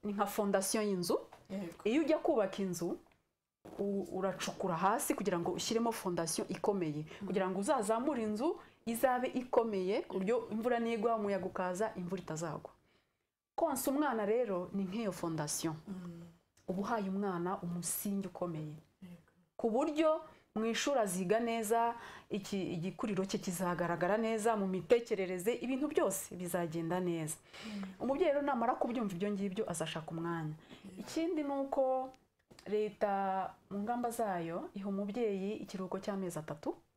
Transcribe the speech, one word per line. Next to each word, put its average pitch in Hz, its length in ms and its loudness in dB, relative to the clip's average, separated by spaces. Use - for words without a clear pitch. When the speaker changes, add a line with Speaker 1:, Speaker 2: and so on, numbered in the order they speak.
Speaker 1:
ni 208 100 -4
nka 202 140 2
fondasiyo 202 560 2
y'inzu. 190 360 2
Speaker 2:
Yego. 190 240 -6
Speaker 1:
Iyo 240 180 4
ujya 302 160 4
kubaka 214 440 2
inzu, 180 360 -2
u-, 202 280 -2
uracukura 185 580 -2
hasi 196 380 2
kugira 185 240 0
ngo 170 140 0
ushyiremo 226 400 0
fondasiyo 170 560 -2
ikomeye, 170 540 0
Speaker 2:
Mm. 202 60 -6
Speaker 1:
kugira 185 240 0
ngo 185 100 -2
uzazamure 233 640 2
inzu 220 380 0
izabe 247 420 2
ikomeye, 226 760 2
ku - 160 -10
buryo 220 320 2
imvura 233 280 2
nigwa, 226 380 2
umuyaga 202 300 0
ukaza, 185 480 -2
imvura 180 280 -6
itazagwa. 160 480 -6
Konsa 294 320 2
umwana 262 360 2
rero 202 460 2
ni 196 120 0
nk'iyo 196 280 0
fondasiyo. 160 600 -2
Speaker 2:
Mm. 175 340 -10
Speaker 1:
Uba 185 120 -2
uhaye 208 280 0
umwana 190 540 0
umusingi 180 680 -2
ukomeye. 156 460 -6
Speaker 2:
Yego. 175 200 -18
Speaker 1:
Ku 233 140 0
buryo 311 500 4
mu 220 120 0
ishuri 247 340 2
aziga 190 400 2
neza, 233 540 2
iki, 196 440 -2
igikuriro 190 500 -2
cye 202 140 -2
kizagaragara 175 800 0
neza, 220 380 2
mu 196 100 2
mitekerereze, 190 880 2
ibintu 262 340 0
byose 285 460 0
bizagenda 175 680 -2
neza. 165 360 -2
Speaker 2:
Mm. 208 480 -10
Speaker 1:
Umubyeyi 285 320 2
rero 285 100 2
namara 262 320 2
kubyumva 226 400 0
ibyo 202 160 0
ngibyo, 202 400 -2
azashaka 160 400 -4
umwanya. 165 440 -2
Speaker 2:
Yego. 190 160 -16
Speaker 1:
Ikindi 330 420 -2
ni 285 120 -2
uko 269 560 2
leta 208 460 0
mu 202 80 -4
ngamba 240 320 0
zayo 190 640 -2
iha 196 140 -4
umubyeyi 202 760 0
ikiruhuko 190 380 -6
cy'amezi 190 380 -4
atatu 156 360 -6